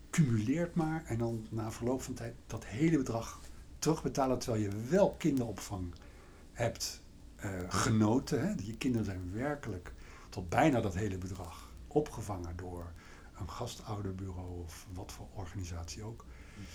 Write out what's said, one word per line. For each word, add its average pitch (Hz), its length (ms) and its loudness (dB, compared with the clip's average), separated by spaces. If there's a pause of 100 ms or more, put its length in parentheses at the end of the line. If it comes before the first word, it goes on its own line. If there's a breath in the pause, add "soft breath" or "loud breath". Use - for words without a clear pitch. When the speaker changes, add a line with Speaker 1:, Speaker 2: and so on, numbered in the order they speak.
(100)
Speaker 1:
cumuleert 135 640 4
maar 160 300 2
en 117 140 -2
dan 117 320 0
na 110 200 -2
verloop 123 320 0
van 123 120 -6
tijd 117 200 -6 (120)
dat - 180 -6
hele 156 320 4
bedrag 113 440 0 (380 loud breath)
terugbetalen, 135 600 4
terwijl 110 240 2
je 98 80 0 (180)
wel 180 300 8
kinderopvang 104 760 0 (580 loud breath)
hebt, - 480 -2 (360)
eh, 101 140 -4 (180)
genoten. 110 800 4
Hè? 214 60 0 (100)
Je 107 120 -6
kinderen 117 300 2
zijn 92 260 -4
werkelijk 120 600 -4 (360 loud breath)
tot 90 200 -6
bijna 127 320 8
dat 92 140 2
hele 95 240 0
bedrag 92 520 -8 (160)
opgevangen 92 680 -2
door 87 360 -8 (460 loud breath)
een 87 120 -6
gastouderbureau 92 1120 -6
of - 300 -12
wat 92 200 -8
voor 110 220 -12
organisatie 87 680 -6
ook. 117 220 -10 (300 loud breath)
Speaker 2:
Mhm. 101 100 -12 (100)